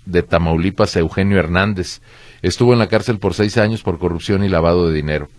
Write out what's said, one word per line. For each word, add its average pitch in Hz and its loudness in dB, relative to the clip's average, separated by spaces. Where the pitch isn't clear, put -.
de 87 0
Tamaulipas, 85 0
Eugenio 98 0
Hernández? 92 -2
Estuvo 120 2
en 120 4
la 107 0
cárcel 107 -2
por 92 -2
seis 107 -2
años 110 0
por 87 -4
corrupción 90 -2
y 98 0
lavado 87 2
de 80 0
dinero. 76 -4